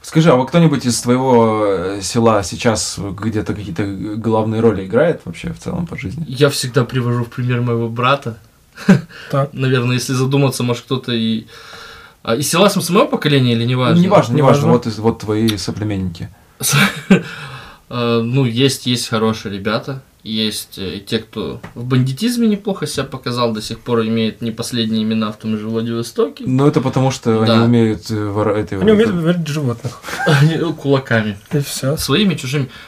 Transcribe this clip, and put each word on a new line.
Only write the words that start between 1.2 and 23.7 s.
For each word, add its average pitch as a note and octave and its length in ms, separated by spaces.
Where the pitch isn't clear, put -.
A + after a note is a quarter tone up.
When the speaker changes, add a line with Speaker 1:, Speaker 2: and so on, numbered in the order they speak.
Speaker 1:
э, F#2+ 340
села A2+ 420
сейчас - 560
где-то G2+ 540
какие-то G2 300
г-, G2+ 320
главные A2 460
роли G2 240
играет A#2+ 400
вообще E3+ 260
в E3 80
целом - 280
по - 100
жизни? C3 320
Speaker 2:
Я C3+ 200
всегда B2+ 360
привожу A#2+ 400
в A#2 40
пример B2 320
моего A#2 280
брата. A#2+ 480
Speaker 3:
Так. C#3 200
Speaker 2:
Наверное, B2+ 440
если B2 180
задуматься, C3 500
может, B2 220
кто-то B2 260
и, A2+ 360
а, - 120
из C#3+ 140
села, F#3+ 200
в - 20
смысле, F3+ 240
моего D4 140
поколения C#3 440
или A#2 120
неважно? B2+ 360
Speaker 1:
Неважно, D#3 340
неважно, C#3 320
Speaker 3:
Неважно. A2+ 40
Speaker 1:
вот A#2+ 160
из, G#2+ 120
вот A2+ 200
твои G#2+ 380
соплеменники. G2 720
Speaker 2:
<laughs> C#3+ 500
Э, A#2+ 340
ну, B2 220
есть, B2 420
есть B2 220
хорошие A2 440
ребята. G#2 480
Есть, A2 540
э, F#2 280
те, A2+ 140
кто G2+ 400
в A#2+ 80
бандитизме C3 640
неплохо G3+ 400
себя C#3 160
показал, A#2+ 480
до G#2+ 100
сих A2+ 200